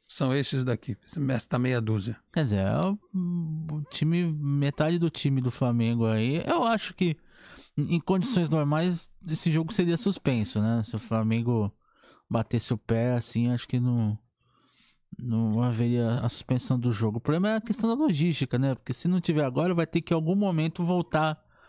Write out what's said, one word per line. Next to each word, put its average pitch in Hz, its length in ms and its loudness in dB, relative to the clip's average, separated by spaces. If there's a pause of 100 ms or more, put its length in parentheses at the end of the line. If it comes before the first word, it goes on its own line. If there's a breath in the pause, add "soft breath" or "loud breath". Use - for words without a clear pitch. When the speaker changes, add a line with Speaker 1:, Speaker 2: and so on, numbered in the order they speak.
Speaker 1:
São 131 300 -2
esses 139 260 -2
daqui, 120 320 -4 (360)
essa 123 280 -2
meia 127 220 0
dúzia. 110 380 -2 (160)
Speaker 2:
Quer 160 100 2
dizer, 104 140 2
é 101 220 0
o, 196 180 0 (760)
o 151 180 -4
time, 170 400 0
metade 143 680 0
do 165 100 2
time 139 320 0
do 123 100 0
Flamengo 117 540 2
aí. 113 420 2
Eu 320 180 2
acho 226 280 -2
que 170 240 0 (580 loud breath)
em, 147 200 0
em 170 60 2
condições 185 500 0
normais 160 600 0 (160)
esse 156 240 -2
jogo 160 220 0
seria 170 240 2
suspenso, 127 640 0
né? 113 220 2
Se - 120 -8
o 110 40 -2
Flamengo 113 760 0 (560 soft breath)
batesse 117 460 0
o - 20 -4
pé, 117 380 0
assim, 120 380 0
acho 120 140 -4
que 127 140 0
não, 117 380 0 (1000 soft breath)
não 113 440 0
haveria 120 540 0
a 120 120 0
suspensão 127 500 -2
do 117 140 0
jogo. 107 240 -2
O 123 40 -6
problema 175 280 0
é 220 80 0
a 220 60 -2
questão 226 260 -2
da 226 60 0
logística, 170 640 0
né? 135 160 2
Porque - 180 -8
se - 160 -4
não 185 100 2
tiver 151 280 0
agora, 147 260 0
vai 170 140 0
ter 170 160 0
que - 100 -2
em - 20 2
algum 165 220 2
momento 175 480 0
voltar 156 580 0 (260 loud breath)